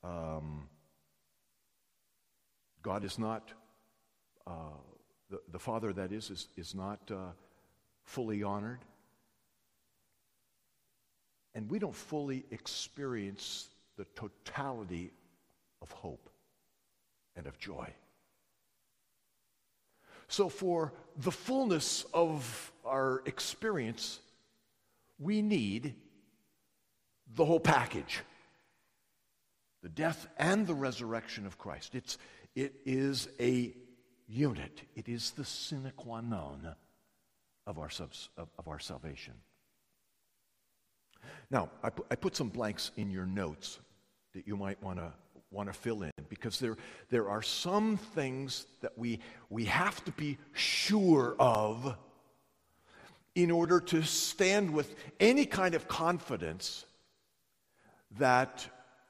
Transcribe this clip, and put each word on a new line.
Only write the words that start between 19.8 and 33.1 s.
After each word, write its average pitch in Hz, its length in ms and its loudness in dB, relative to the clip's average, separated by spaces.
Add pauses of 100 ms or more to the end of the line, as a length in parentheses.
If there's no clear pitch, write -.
So 196 200 2
for 170 440 0 (240)
the 147 160 0
fullness 240 720 0 (100)
of 151 580 2 (120)
our 131 420 2
experience, 139 920 -4 (1000)
we 208 240 0
need 123 520 2 (1400)
the 147 100 8
whole 160 160 8
package. 131 600 4 (1600)
The 90 60 -10
death 156 380 -2 (120)
and 190 280 4
the 170 80 0
resurrection 113 720 -4
of 92 120 -10
Christ. 76 360 -10
It's, - 240 -8 (360)
it 135 200 -2 (100)
is 135 440 0 (120)